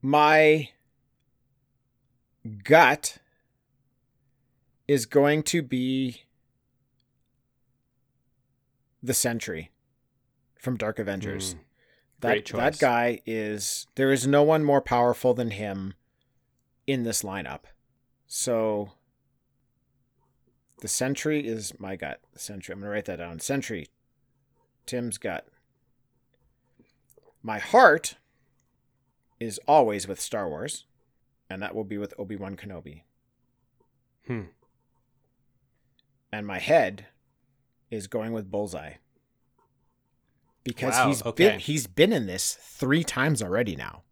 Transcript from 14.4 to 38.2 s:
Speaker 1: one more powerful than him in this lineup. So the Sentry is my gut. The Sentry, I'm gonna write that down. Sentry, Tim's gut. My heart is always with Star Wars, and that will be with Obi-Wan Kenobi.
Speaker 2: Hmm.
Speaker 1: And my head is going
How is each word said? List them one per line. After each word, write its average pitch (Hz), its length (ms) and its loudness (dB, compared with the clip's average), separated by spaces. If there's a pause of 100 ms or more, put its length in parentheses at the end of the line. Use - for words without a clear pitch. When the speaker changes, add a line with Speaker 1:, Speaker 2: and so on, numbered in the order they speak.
Speaker 1:
one 156 220 4
more 143 160 4
powerful 123 540 2
than 117 180 -2
him 98 420 -8 (920)
in 131 180 -2
this 113 180 -2
lineup. 92 380 -8 (680)
So 110 640 -2 (1900)
the 107 80 -10
Sentry 139 580 -2
is 113 320 -8
my 98 160 -10
gut. 80 260 -10 (120)
The - 80 -20
Sentry, 95 320 -12
I'm 98 80 -12
gonna 101 100 -10
write 104 140 -4
that 90 120 -8
down. 85 220 -12
Sentry, 113 480 -6 (1000)
Tim's 120 340 -6
gut. - 280 -8 (1900)
My 110 200 -6
heart 214 560 6 (1200)
is 113 300 -10
always 107 400 4
with 95 120 -8
Star 101 280 -6
Wars, 87 380 -10 (600)
and 92 140 -8
that 90 120 -8
will 107 100 -4
be 101 140 -8
with 101 200 -8
Obi-Wan 98 380 -10
Kenobi. 82 460 -16 (1200)
Speaker 2:
Hmm. 117 140 -6 (1900)
Speaker 1:
And 107 140 -8
my 98 120 -6
head 107 480 0 (840)
is 101 160 -10
going 113 240 -6